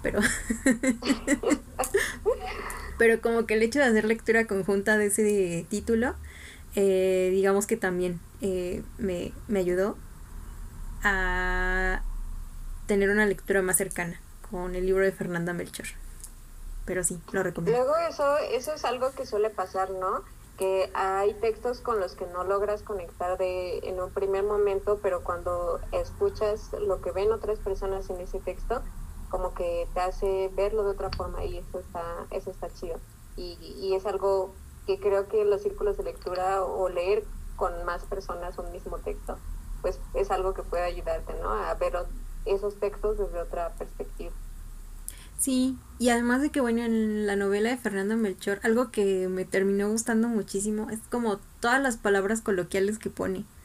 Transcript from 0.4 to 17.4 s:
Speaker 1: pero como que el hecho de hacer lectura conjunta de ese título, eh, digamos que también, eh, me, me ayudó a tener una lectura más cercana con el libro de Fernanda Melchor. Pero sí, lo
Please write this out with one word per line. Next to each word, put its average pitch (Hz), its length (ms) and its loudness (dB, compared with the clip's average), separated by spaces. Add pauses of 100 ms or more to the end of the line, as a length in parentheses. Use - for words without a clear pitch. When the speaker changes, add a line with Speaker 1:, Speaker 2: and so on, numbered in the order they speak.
Speaker 1:
pero 226 240 6
como 233 240 2
que 214 100 2
el 220 80 4
hecho 233 160 2
de 277 60 8
hacer 220 200 6
lectura 226 420 4
conjunta 202 500 2
de 208 100 4
ese 196 600 2
título, 226 460 2 (600)
eh, 190 580 6
digamos 196 340 4
que 226 100 2
también, 180 420 0 (220)
eh, 185 420 -2 (140)
me, 185 360 -2 (160)
me 202 100 2
ayudó 185 380 2 (1080)
a 185 960 2 (840)
tener 196 220 4
una 208 160 6
lectura 196 360 2
más 185 160 2
cercana 175 420 -2 (300)
con 180 260 -4
el 180 100 0
libro 190 180 4
de 190 80 4
Fernanda 175 420 -2
Melchor. - 340 -8 (1000)
Pero 180 180 -2
sí, 170 160 -2 (120)
lo 190 120 2